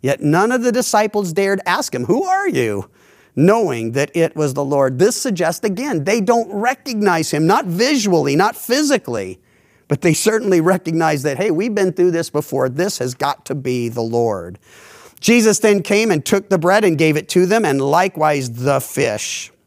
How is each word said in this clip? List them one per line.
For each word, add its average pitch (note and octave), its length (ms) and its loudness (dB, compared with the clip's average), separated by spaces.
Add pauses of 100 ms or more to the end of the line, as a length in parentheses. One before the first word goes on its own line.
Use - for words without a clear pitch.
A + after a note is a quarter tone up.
Yet C#3 180 -2
none F3 300 2
of B3 100 0
the A#3+ 100 0
disciples G#3 600 0
dared G3 320 0
ask F3+ 300 -2
him, B2 100 -4
"Who A3 180 0
are F#4+ 240 0
you?" A2+ 440 -4 (440)
knowing D3 580 2
that C#3 200 -2
it E3 220 0
was D3 180 -2
the C#3+ 100 -4
Lord. C3+ 360 0
This G#3+ 160 4
suggests, F3 500 -4
again, G#3 380 -4
they G#3+ 180 0
don't A3+ 300 0
recognize G#3 800 -2
him, D#3 160 2
not A#3 180 2
visually, F#3 720 2
not G3+ 200 2
physically, C#3 840 -2 (480)
but D#3 140 -2
they E3+ 120 2
certainly G#3+ 480 2
recognize E3 640 0
that, C#3 140 -2
"Hey, G3+ 120 -2
we've G3 240 -2
been F#3+ 200 0
through F3+ 180 2
this E3 180 -2
before. C3+ 400 -2
This E3+ 300 -4
has B2+ 160 -4
got C#3+ 300 -6
to C#3 100 -6
be B2+ 340 -4
the A#2 120 -6
Lord." A2+ 580 -2 (600)
Jesus A3 400 4
then G#3 220 4
came G#3+ 300 0
and D#3 120 0
took - 260 -2
the F#3+ 100 2
bread F#3+ 240 2
and E3+ 140 2
gave D#3 200 2
it - 120 -8
to F3+ 180 4
them, F3 180 2
and C#3 160 0
likewise D3+ 680 0
the C3 280 0
fish. - 720 -6 (160)